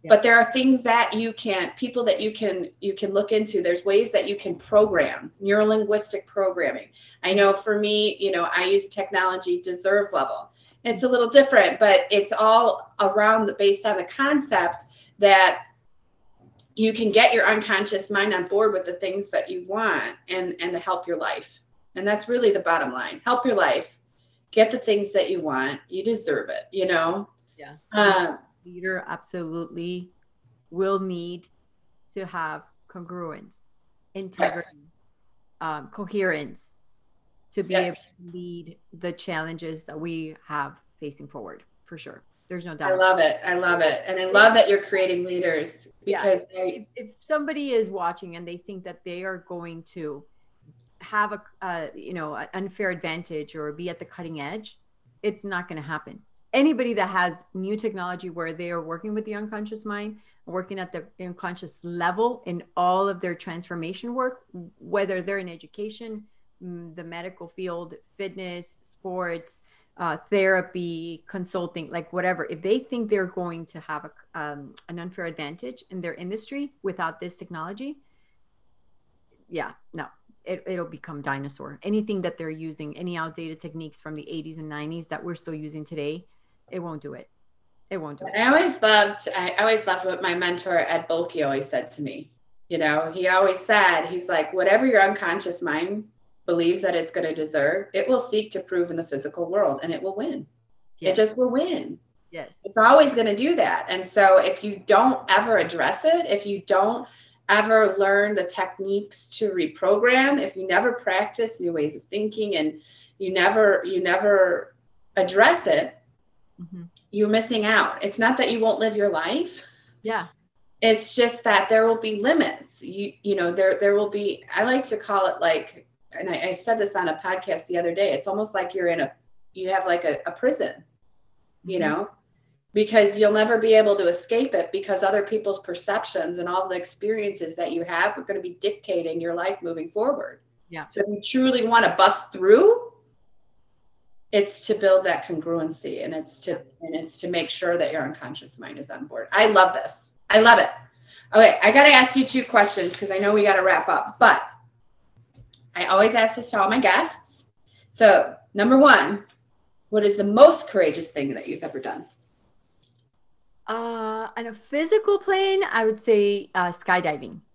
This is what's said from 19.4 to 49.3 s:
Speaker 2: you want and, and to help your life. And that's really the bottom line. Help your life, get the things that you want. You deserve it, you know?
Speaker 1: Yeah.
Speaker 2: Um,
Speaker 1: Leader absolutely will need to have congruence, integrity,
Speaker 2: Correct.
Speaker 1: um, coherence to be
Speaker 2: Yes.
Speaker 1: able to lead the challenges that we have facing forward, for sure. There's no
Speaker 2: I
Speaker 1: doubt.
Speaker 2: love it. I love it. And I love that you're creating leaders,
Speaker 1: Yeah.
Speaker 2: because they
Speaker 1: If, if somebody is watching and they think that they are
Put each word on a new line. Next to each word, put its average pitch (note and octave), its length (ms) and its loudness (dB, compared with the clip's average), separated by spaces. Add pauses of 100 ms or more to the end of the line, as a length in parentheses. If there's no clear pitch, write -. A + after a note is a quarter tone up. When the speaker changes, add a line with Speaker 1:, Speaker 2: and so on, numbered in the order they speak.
Speaker 2:
you F3+ 160 -8
want F#3 480 -4 (140)
and, F3+ 320 -6
and F3 120 -4
to F3+ 60 -6
help F3+ 300 -6
your E3+ 80 -4
life. - 420 -8 (380)
And F#3+ 100 -6
that's G#3 220 -2
really A#3+ 240 2
the - 80 0
bottom D#3 320 0
line. - 320 -8
Help B3 200 0
your A#3+ 120 0
life, C#3+ 420 0 (540)
get A3 180 6
the B3 80 -4
things G3+ 340 0
that F#3+ 160 0
you F3+ 120 -4
want. C#3 480 -4
You F#3+ 160 -8
deserve E3+ 460 -2
it, - 200 -10
you F#3+ 160 -2
know? F3 420 -2 (300)
Speaker 1:
Yeah. C#3+ 160 -20 (180)
Speaker 2:
Um, F#3+ 460 2 (260)
Speaker 1:
Leader F3+ 440 -8
absolutely F3 1040 -10 (600)
will F#3+ 300 -2
need F3 480 -10 (680)
to F#3+ 120 -10
have D#3+ 360 -10 (260)
congruence, F3 800 -16 (460)
integrity, F#3 540 -6 (920)
Speaker 2:
Correct. D#3 240 -8
Speaker 1:
um, C3+ 40 -20
coherence F#3 880 -8 (760)
to G3+ 100 -6
be F3 100 -6
Speaker 2:
Yes. F#3 140 2
Speaker 1:
able F3+ 100 -8
to F3 400 -20
lead F3 400 -14 (160)
the E3+ 200 -10
challenges D#3+ 720 -10
that D3+ 140 -16
we D#3+ 380 -10 (100)
have C#3+ 300 -8 (240)
facing C#3+ 280 -14
forward, G#2 360 -16 (220)
for E3+ 100 -18
sure. - 260 -20 (260)
There's F3 180 -10
no E3+ 60 -12
Speaker 2:
I D#3 40 -14
Speaker 1:
doubt. D#3+ 220 0
Speaker 2:
love F#3 220 6
it. D#3 240 2
I F3+ 100 -2
love F3 260 0
it. D3+ 260 2
And F#3 140 -4
I F#3 60 -2
love G3+ 280 8
that G3+ 140 6
you're G3 140 2
creating F#3 420 -2
leaders, F3 640 -4 (160)
Speaker 1:
Yeah. G3 180 -2
Speaker 2:
because F#3+ 300 2
they F#3 340 -8 (100)
Speaker 1:
If, A#3 100 -14
if - 40 -20 (100)
somebody D4 520 -4
is A3 160 2
watching F3+ 480 -8
and E3+ 100 -14
they F3 120 -14
think F#3 260 -16
that F3 200 -16
they F3+ 200 -10
are F#3+ 140 -8 (100)